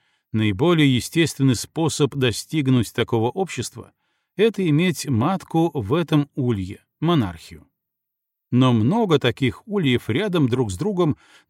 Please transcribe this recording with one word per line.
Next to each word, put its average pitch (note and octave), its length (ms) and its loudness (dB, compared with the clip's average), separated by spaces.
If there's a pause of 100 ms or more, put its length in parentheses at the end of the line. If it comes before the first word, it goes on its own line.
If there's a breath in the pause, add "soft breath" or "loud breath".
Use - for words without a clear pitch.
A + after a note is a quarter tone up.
(320)
наиболее C3 640 2
естественный C3+ 640 0
способ D3+ 580 -2
достигнуть C3 800 0
такого A#2 360 -2
общества — B2 640 -8 (420)
это G3 340 0
иметь D#3+ 380 2
матку D3+ 680 0
в A2+ 200 -4
этом D3+ 420 2
улье, G#2+ 480 -4 (160)
монархию. A2 680 -2 (840)
Но B2+ 220 4
много D#3+ 460 2
таких - 480 -2
ульев D#3 420 0
рядом E3+ 380 0
друг A#2 240 -2
с F2+ 60 -8
другом F3 400 -2 (320 soft breath)